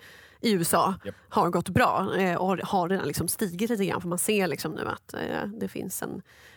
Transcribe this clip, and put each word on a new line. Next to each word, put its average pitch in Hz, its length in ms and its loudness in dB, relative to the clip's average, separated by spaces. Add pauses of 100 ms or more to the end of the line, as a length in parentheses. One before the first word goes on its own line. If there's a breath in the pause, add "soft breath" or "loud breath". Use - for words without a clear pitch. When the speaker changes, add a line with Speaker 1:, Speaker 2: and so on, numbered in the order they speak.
(400 loud breath)
Speaker 1:
i 226 120 2
U 190 80 4
S 170 140 2
A 180 200 4 (100)
Speaker 2:
Japp. 139 100 -10 (140 loud breath)
Speaker 1:
har 175 220 4
gått 175 180 0
bra, 185 400 2 (100)
eh, 185 180 2
och 185 120 0
har, 190 160 0
har 180 240 2
redan 190 180 0
liksom 165 220 -2
stigit 202 420 -2
lite 196 160 0
grann. - 140 -2
För 175 80 -6
man 180 100 -2
ser 202 280 2
liksom 156 260 -2
nu - 160 -4
att, - 260 -8
eh, - 320 -4 (140)
det 190 80 -4
finns - 340 -6
en - 200 -8 (340 loud breath)